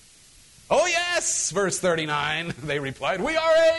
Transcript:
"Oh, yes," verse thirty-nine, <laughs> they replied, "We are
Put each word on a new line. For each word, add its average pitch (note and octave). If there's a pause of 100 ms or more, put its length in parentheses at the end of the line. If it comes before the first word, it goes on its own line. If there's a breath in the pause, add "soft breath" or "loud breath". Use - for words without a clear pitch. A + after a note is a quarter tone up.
(680)
"Oh, C#4+
yes," F4
verse F#3
thirty-nine, D#3
<laughs> A#2+
they D3
replied, C#3+
"We D#4
are D#4+ (240)